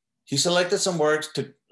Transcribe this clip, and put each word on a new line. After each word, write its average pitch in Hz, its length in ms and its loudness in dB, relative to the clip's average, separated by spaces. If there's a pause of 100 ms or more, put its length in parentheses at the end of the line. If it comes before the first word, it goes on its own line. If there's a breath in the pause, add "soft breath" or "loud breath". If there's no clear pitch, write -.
(260)
he 143 120 -4
selected 180 420 2
some 180 180 -2
works 151 360 0
to, - 200 -8 (180)